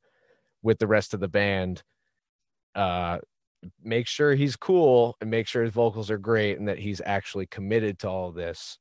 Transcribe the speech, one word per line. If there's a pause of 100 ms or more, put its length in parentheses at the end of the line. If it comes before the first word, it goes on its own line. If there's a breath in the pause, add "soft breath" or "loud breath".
(640)
with
the
rest
of
the
band, (920)
uh, (640)
make
sure
he's
cool
and
make
sure
his
vocals
are
great
and
that
he's
actually
committed
to
all
this,